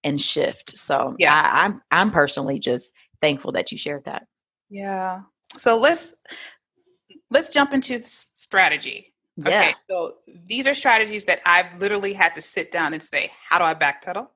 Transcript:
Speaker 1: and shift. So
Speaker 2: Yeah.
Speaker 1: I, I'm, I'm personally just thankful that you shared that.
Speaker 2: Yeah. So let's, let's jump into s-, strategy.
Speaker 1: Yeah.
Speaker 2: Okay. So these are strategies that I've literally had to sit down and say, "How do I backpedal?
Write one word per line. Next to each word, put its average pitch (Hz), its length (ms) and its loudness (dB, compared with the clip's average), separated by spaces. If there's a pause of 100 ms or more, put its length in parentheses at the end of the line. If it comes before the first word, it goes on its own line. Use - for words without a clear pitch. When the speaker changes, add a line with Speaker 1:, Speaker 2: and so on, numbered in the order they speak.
Speaker 1:
and 143 160 -2
shift. - 580 -2
So 135 400 0
Speaker 2:
Yeah. 151 160 4
Speaker 1:
I, 151 320 4
I'm, 202 240 -4
I'm 190 220 4
personally 139 480 2
just - 320 -4 (300)
thankful 147 320 0
that - 180 -4
you - 60 -10
shared 147 260 -8
that. - 240 -12 (420)
Speaker 2:
Yeah. 196 520 -6 (320)
So 233 240 4
let's, 311 360 2 (1160)
let's 311 240 0
jump 277 200 2
into 262 200 -2
s-, - 400 -2
strategy. 156 800 -2 (240)
Speaker 1:
Yeah. - 100 -4 (220)
Speaker 2:
Okay. - 40 -2 (160)
So 180 240 -4 (320)
these 240 220 -2
are 277 60 2
strategies 220 520 2
that 175 200 0
I've 175 340 2
literally 202 320 -2
had 185 240 0
to 151 60 -8
sit - 280 -4
down 160 240 -2
and 156 80 -8
say, - 300 -4 (160)
"How 175 120 2
do 175 40 2
I 160 120 2
backpedal? 160 600 -4